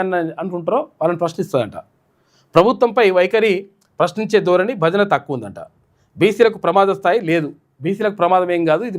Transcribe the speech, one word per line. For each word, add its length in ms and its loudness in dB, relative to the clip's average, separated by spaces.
అన్న 140 -2
అనుకుంటారో 380 -4
వాళ్ళని 220 -2
ప్రశ్నిస్తుందంట. 540 -4
ప్రభుత్వంపై 520 4
వైఖరి 360 2
ప్రశ్నించే 380 0
ధోరణి, 340 2
భజన 200 2
తక్కువ 240 -2
ఉందంట. 240 -12
బీసీలకు 480 2
ప్రమాద 340 2
స్థాయి 200 0
లేదు, 180 0
బీసీలకు 360 -4
ప్రమాదం 360 2
ఏం 140 0
కాదు, 200 2
ఇది 80 -8